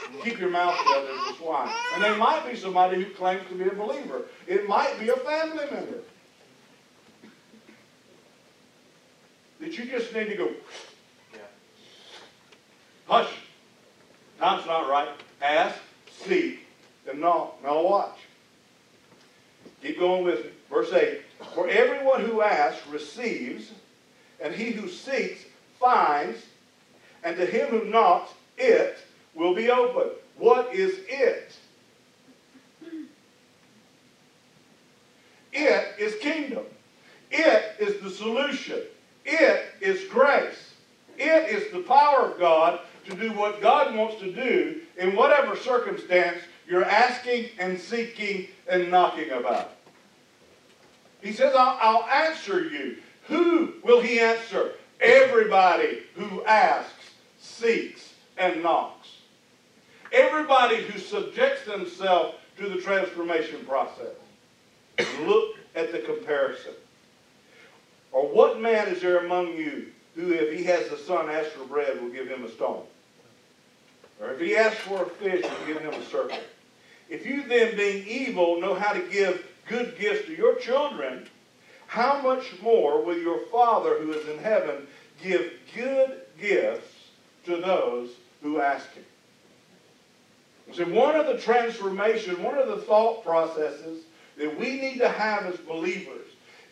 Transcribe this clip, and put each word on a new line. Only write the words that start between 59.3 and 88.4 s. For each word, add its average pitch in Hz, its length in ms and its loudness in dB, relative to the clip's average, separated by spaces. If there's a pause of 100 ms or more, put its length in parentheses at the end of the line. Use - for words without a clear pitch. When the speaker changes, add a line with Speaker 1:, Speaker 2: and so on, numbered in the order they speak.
Speaker 1:
Everybody 269 720 4
who 196 140 -10
subjects 208 680 -2
themselves 185 680 0 (220)
to 196 100 -8
the 180 120 -4
transformation 170 840 -2
process. - 500 -6 (1040)
Look 202 360 2 (180)
at 165 180 -4
the 165 80 -6
comparison. 147 720 -4 (1400)
"Or 131 140 2
what 220 340 6
man 220 280 2
is 175 120 -4
there 180 240 2
among 175 320 -2
you 151 360 -8 (240)
who, 175 160 -2
if 156 260 0
he 175 60 -6
has 170 260 0
a 147 80 -10
son 165 320 -4
ask 156 200 -4
for 135 140 -14
bread, 135 380 -4
will 120 80 -8
give 131 180 -10
him 127 160 -10
a 110 60 -12
stone? 110 340 -6 (1400)
Or 127 120 -8
if 135 80 -8
he 196 160 0
asks 220 240 2
for 190 220 -4
a 185 60 -4
fish, 185 360 -4
will - 220 -8
give 156 140 -6
him 151 140 -8
a - 120 -12
serpent? - 360 -4 (640)
If 160 160 -12
you 277 200 -6
then, 226 320 2
being 196 300 -2
evil, 180 540 0
know 190 140 -2
how 208 180 -2
to 196 160 -4
give 190 380 0 (220)
good 240 300 -4
gifts 208 280 -2
to 320 100 -10
your 247 200 4
children, 220 720 -4 (580)
how 269 340 0
much 254 400 -2
more 226 420 4
will 170 140 -2
your 170 300 -2
Father 208 540 2
who 156 120 -6
is 151 160 -8
in 151 100 -8
heaven 151 480 -2 (360)
give 180 300 -2 (220)
good 262 480 0 (180)
gifts 185 520 0 (540)
to 175 120 -2
those 127 520 -2 (320)